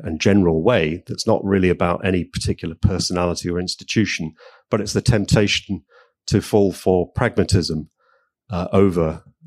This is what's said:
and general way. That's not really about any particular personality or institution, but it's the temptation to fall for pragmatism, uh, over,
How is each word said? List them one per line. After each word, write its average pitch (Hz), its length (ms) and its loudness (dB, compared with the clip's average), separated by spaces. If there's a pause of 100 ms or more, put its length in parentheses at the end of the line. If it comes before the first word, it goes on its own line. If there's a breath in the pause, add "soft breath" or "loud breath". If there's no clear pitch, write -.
and 80 180 -6
general 92 400 4
way. 87 460 0
That's - 180 -10
not 110 180 2
really 98 260 2
about 87 360 0
any 92 200 0
particular - 500 -6
personality 90 760 -2
or 87 100 -2
institution, 90 760 -4 (360 loud breath)
but 107 120 0
it's 104 120 -6
the 107 80 -2
temptation 101 840 0 (440 soft breath)
to 101 140 0
fall 101 300 2
for 90 420 0
pragmatism, 85 760 -2 (600)
uh, 90 200 -4
over, 85 520 2 (240)